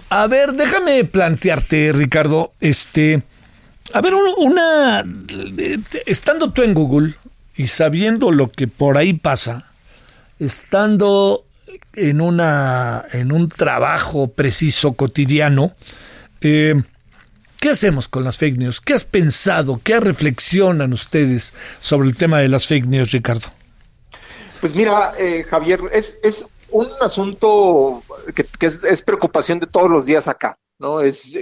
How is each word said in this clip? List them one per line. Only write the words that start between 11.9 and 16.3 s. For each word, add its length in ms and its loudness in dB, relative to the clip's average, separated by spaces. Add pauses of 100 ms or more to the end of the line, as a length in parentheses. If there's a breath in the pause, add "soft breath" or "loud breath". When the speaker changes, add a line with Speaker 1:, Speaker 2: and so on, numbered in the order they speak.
Speaker 1:
en 260 0
una, 920 0
en 200 -2
un 160 0
trabajo 800 -2
preciso, 640 0
cotidiano, 800 0 (680 loud breath)